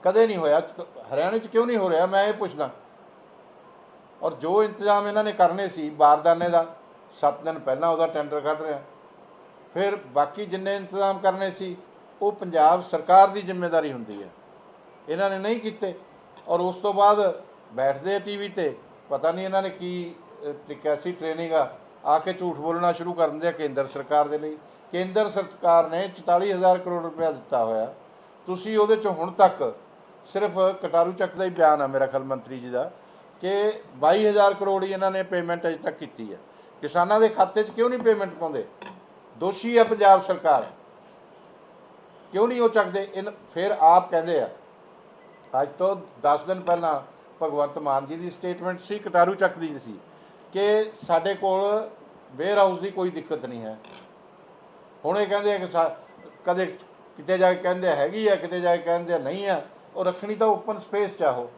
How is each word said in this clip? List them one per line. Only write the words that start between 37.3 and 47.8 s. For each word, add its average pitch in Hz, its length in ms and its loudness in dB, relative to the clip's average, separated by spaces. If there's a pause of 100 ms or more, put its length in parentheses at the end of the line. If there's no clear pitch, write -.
'ਚ 214 80 -4
ਕਿਉਂ 240 200 0
ਨਹੀਂ 247 100 -4
ਪੇਮੈਂਟ 202 340 0
ਪਾਉਂਦੇ? 151 300 -6 (760)
ਦੋਸ਼ੀ 202 400 0
ਹੈ 226 60 10
ਪੰਜਾਬ 202 380 8
ਸਰਕਾਰ, 160 440 2 (1700)
ਕਿਉਂ 208 160 2
ਨਹੀਂ 247 120 -4
ਉਹ 226 80 4
ਚੱਕਦੇ? 196 460 0
ਇਨ-, 196 180 -8 (220)
ਫਿਰ 196 260 -2
ਆਪ 175 300 8
ਕਹਿੰਦੇ 165 300 0
ਆ, 107 80 -2 (1120)
ਅੱਜ 147 60 -2 (100)
ਤੋਂ 190 180 0 (260)
ਦਸ 147 200 2
ਦਿਨ 185 180 -4
ਪਹਿਲਾਂ 170 400 0 (420)
ਭਗਵੰਤ 147 360 -2
ਮਾਨ 139 280 -2